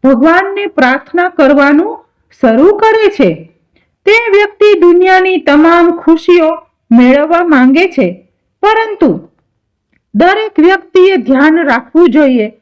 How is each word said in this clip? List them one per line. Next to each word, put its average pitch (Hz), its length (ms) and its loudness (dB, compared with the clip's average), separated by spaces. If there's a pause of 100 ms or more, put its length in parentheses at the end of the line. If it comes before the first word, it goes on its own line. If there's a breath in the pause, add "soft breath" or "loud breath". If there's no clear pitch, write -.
ભગવાનને 349 640 0
પ્રાર્થના 320 680 -4
કરવાનું 294 640 0 (420)
શરૂ 262 360 2
કરે 440 320 0
છે. 202 200 -2 (760)
તે 415 100 2 (140)
વ્યક્તિ 415 380 0 (120)
દુનિયાની 370 640 2
તમામ 330 440 2 (120)
ખુશીઓ 330 520 0 (400)
મેળવવા 285 540 2
માંગે 277 440 0
છે, 254 180 -4 (560)
પરંતુ 427 480 -2 (1040)
દરેક 392 460 -2
વ્યક્તિએ 370 580 0
ધ્યાન 269 380 0 (120)
રાખવું 269 420 -2
જોઈએ 254 380 0 (140)